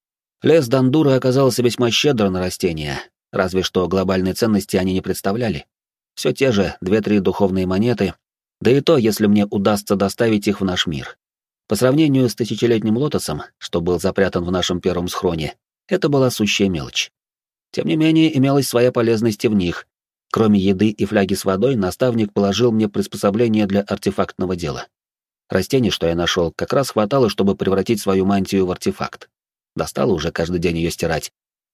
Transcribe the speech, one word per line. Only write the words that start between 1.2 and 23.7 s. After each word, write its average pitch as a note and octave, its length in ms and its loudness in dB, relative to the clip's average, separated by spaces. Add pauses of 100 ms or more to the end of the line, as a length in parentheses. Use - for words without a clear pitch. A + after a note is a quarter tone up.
весьма A#2+ 260 2
щедр A2 400 2
на F#2 100 -2
растения, D#2+ 600 -4 (320)
разве F#2 320 -2
что F2+ 240 -2
глобальной F#2 460 0
ценности G#2 440 0
они F#2 160 0
не F#2 80 0
представляли. G2 640 -4 (480)
Всё - 180 -4
те C3 200 0
же F#2+ 280 0
две-три G#2 420 0
духовные F#2 440 0
монеты, G2 480 0 (480)
да - 80 2
и C#3 120 4
то, D#3+ 180 4
если G#2+ 260 0
мне G#2 220 4
удастся G#2 480 0
доставить G#2 520 0
их G2+ 140 -2
в - 20 -6
наш F#2 220 -2
мир. C#2+ 320 -8 (500)
По G#2+ 80 -2
сравнению C3 540 2
с - 60 -10
тысячелетним A2 640 0
лотосом, F#2 440 -4 (160)
что - 240 -6
был F2 180 0
запрятан F#2 440 0
в F2 80 -4
нашем F2+ 280 -2
первом F2 280 -2
схроне, E2+ 480 -4 (320)
это F3+ 200 -2
была C3+ 220 2
сущая G#2 400 0
мелочь. D2 420 -6 (600)
Тем - 160 -4
не D#3+ 80 0
менее, D#3+ 420 2
имелась C#3 300 2
своя B2 240 2
полезность A2+ 520 0
и B2 40 4
в G#2+ 80 2
них. F2 320 -2 (440)
Кроме G#2 280 4
еды G2 300 2
и G#2+ 160 -4
фляги G2 280 0
с - 120 -6
водой, G2+ 300 2
наставник A2 580 -2
положил G2+ 380 2
мне A2 180 2
приспособление G#2+ 760 0
для G2 160 0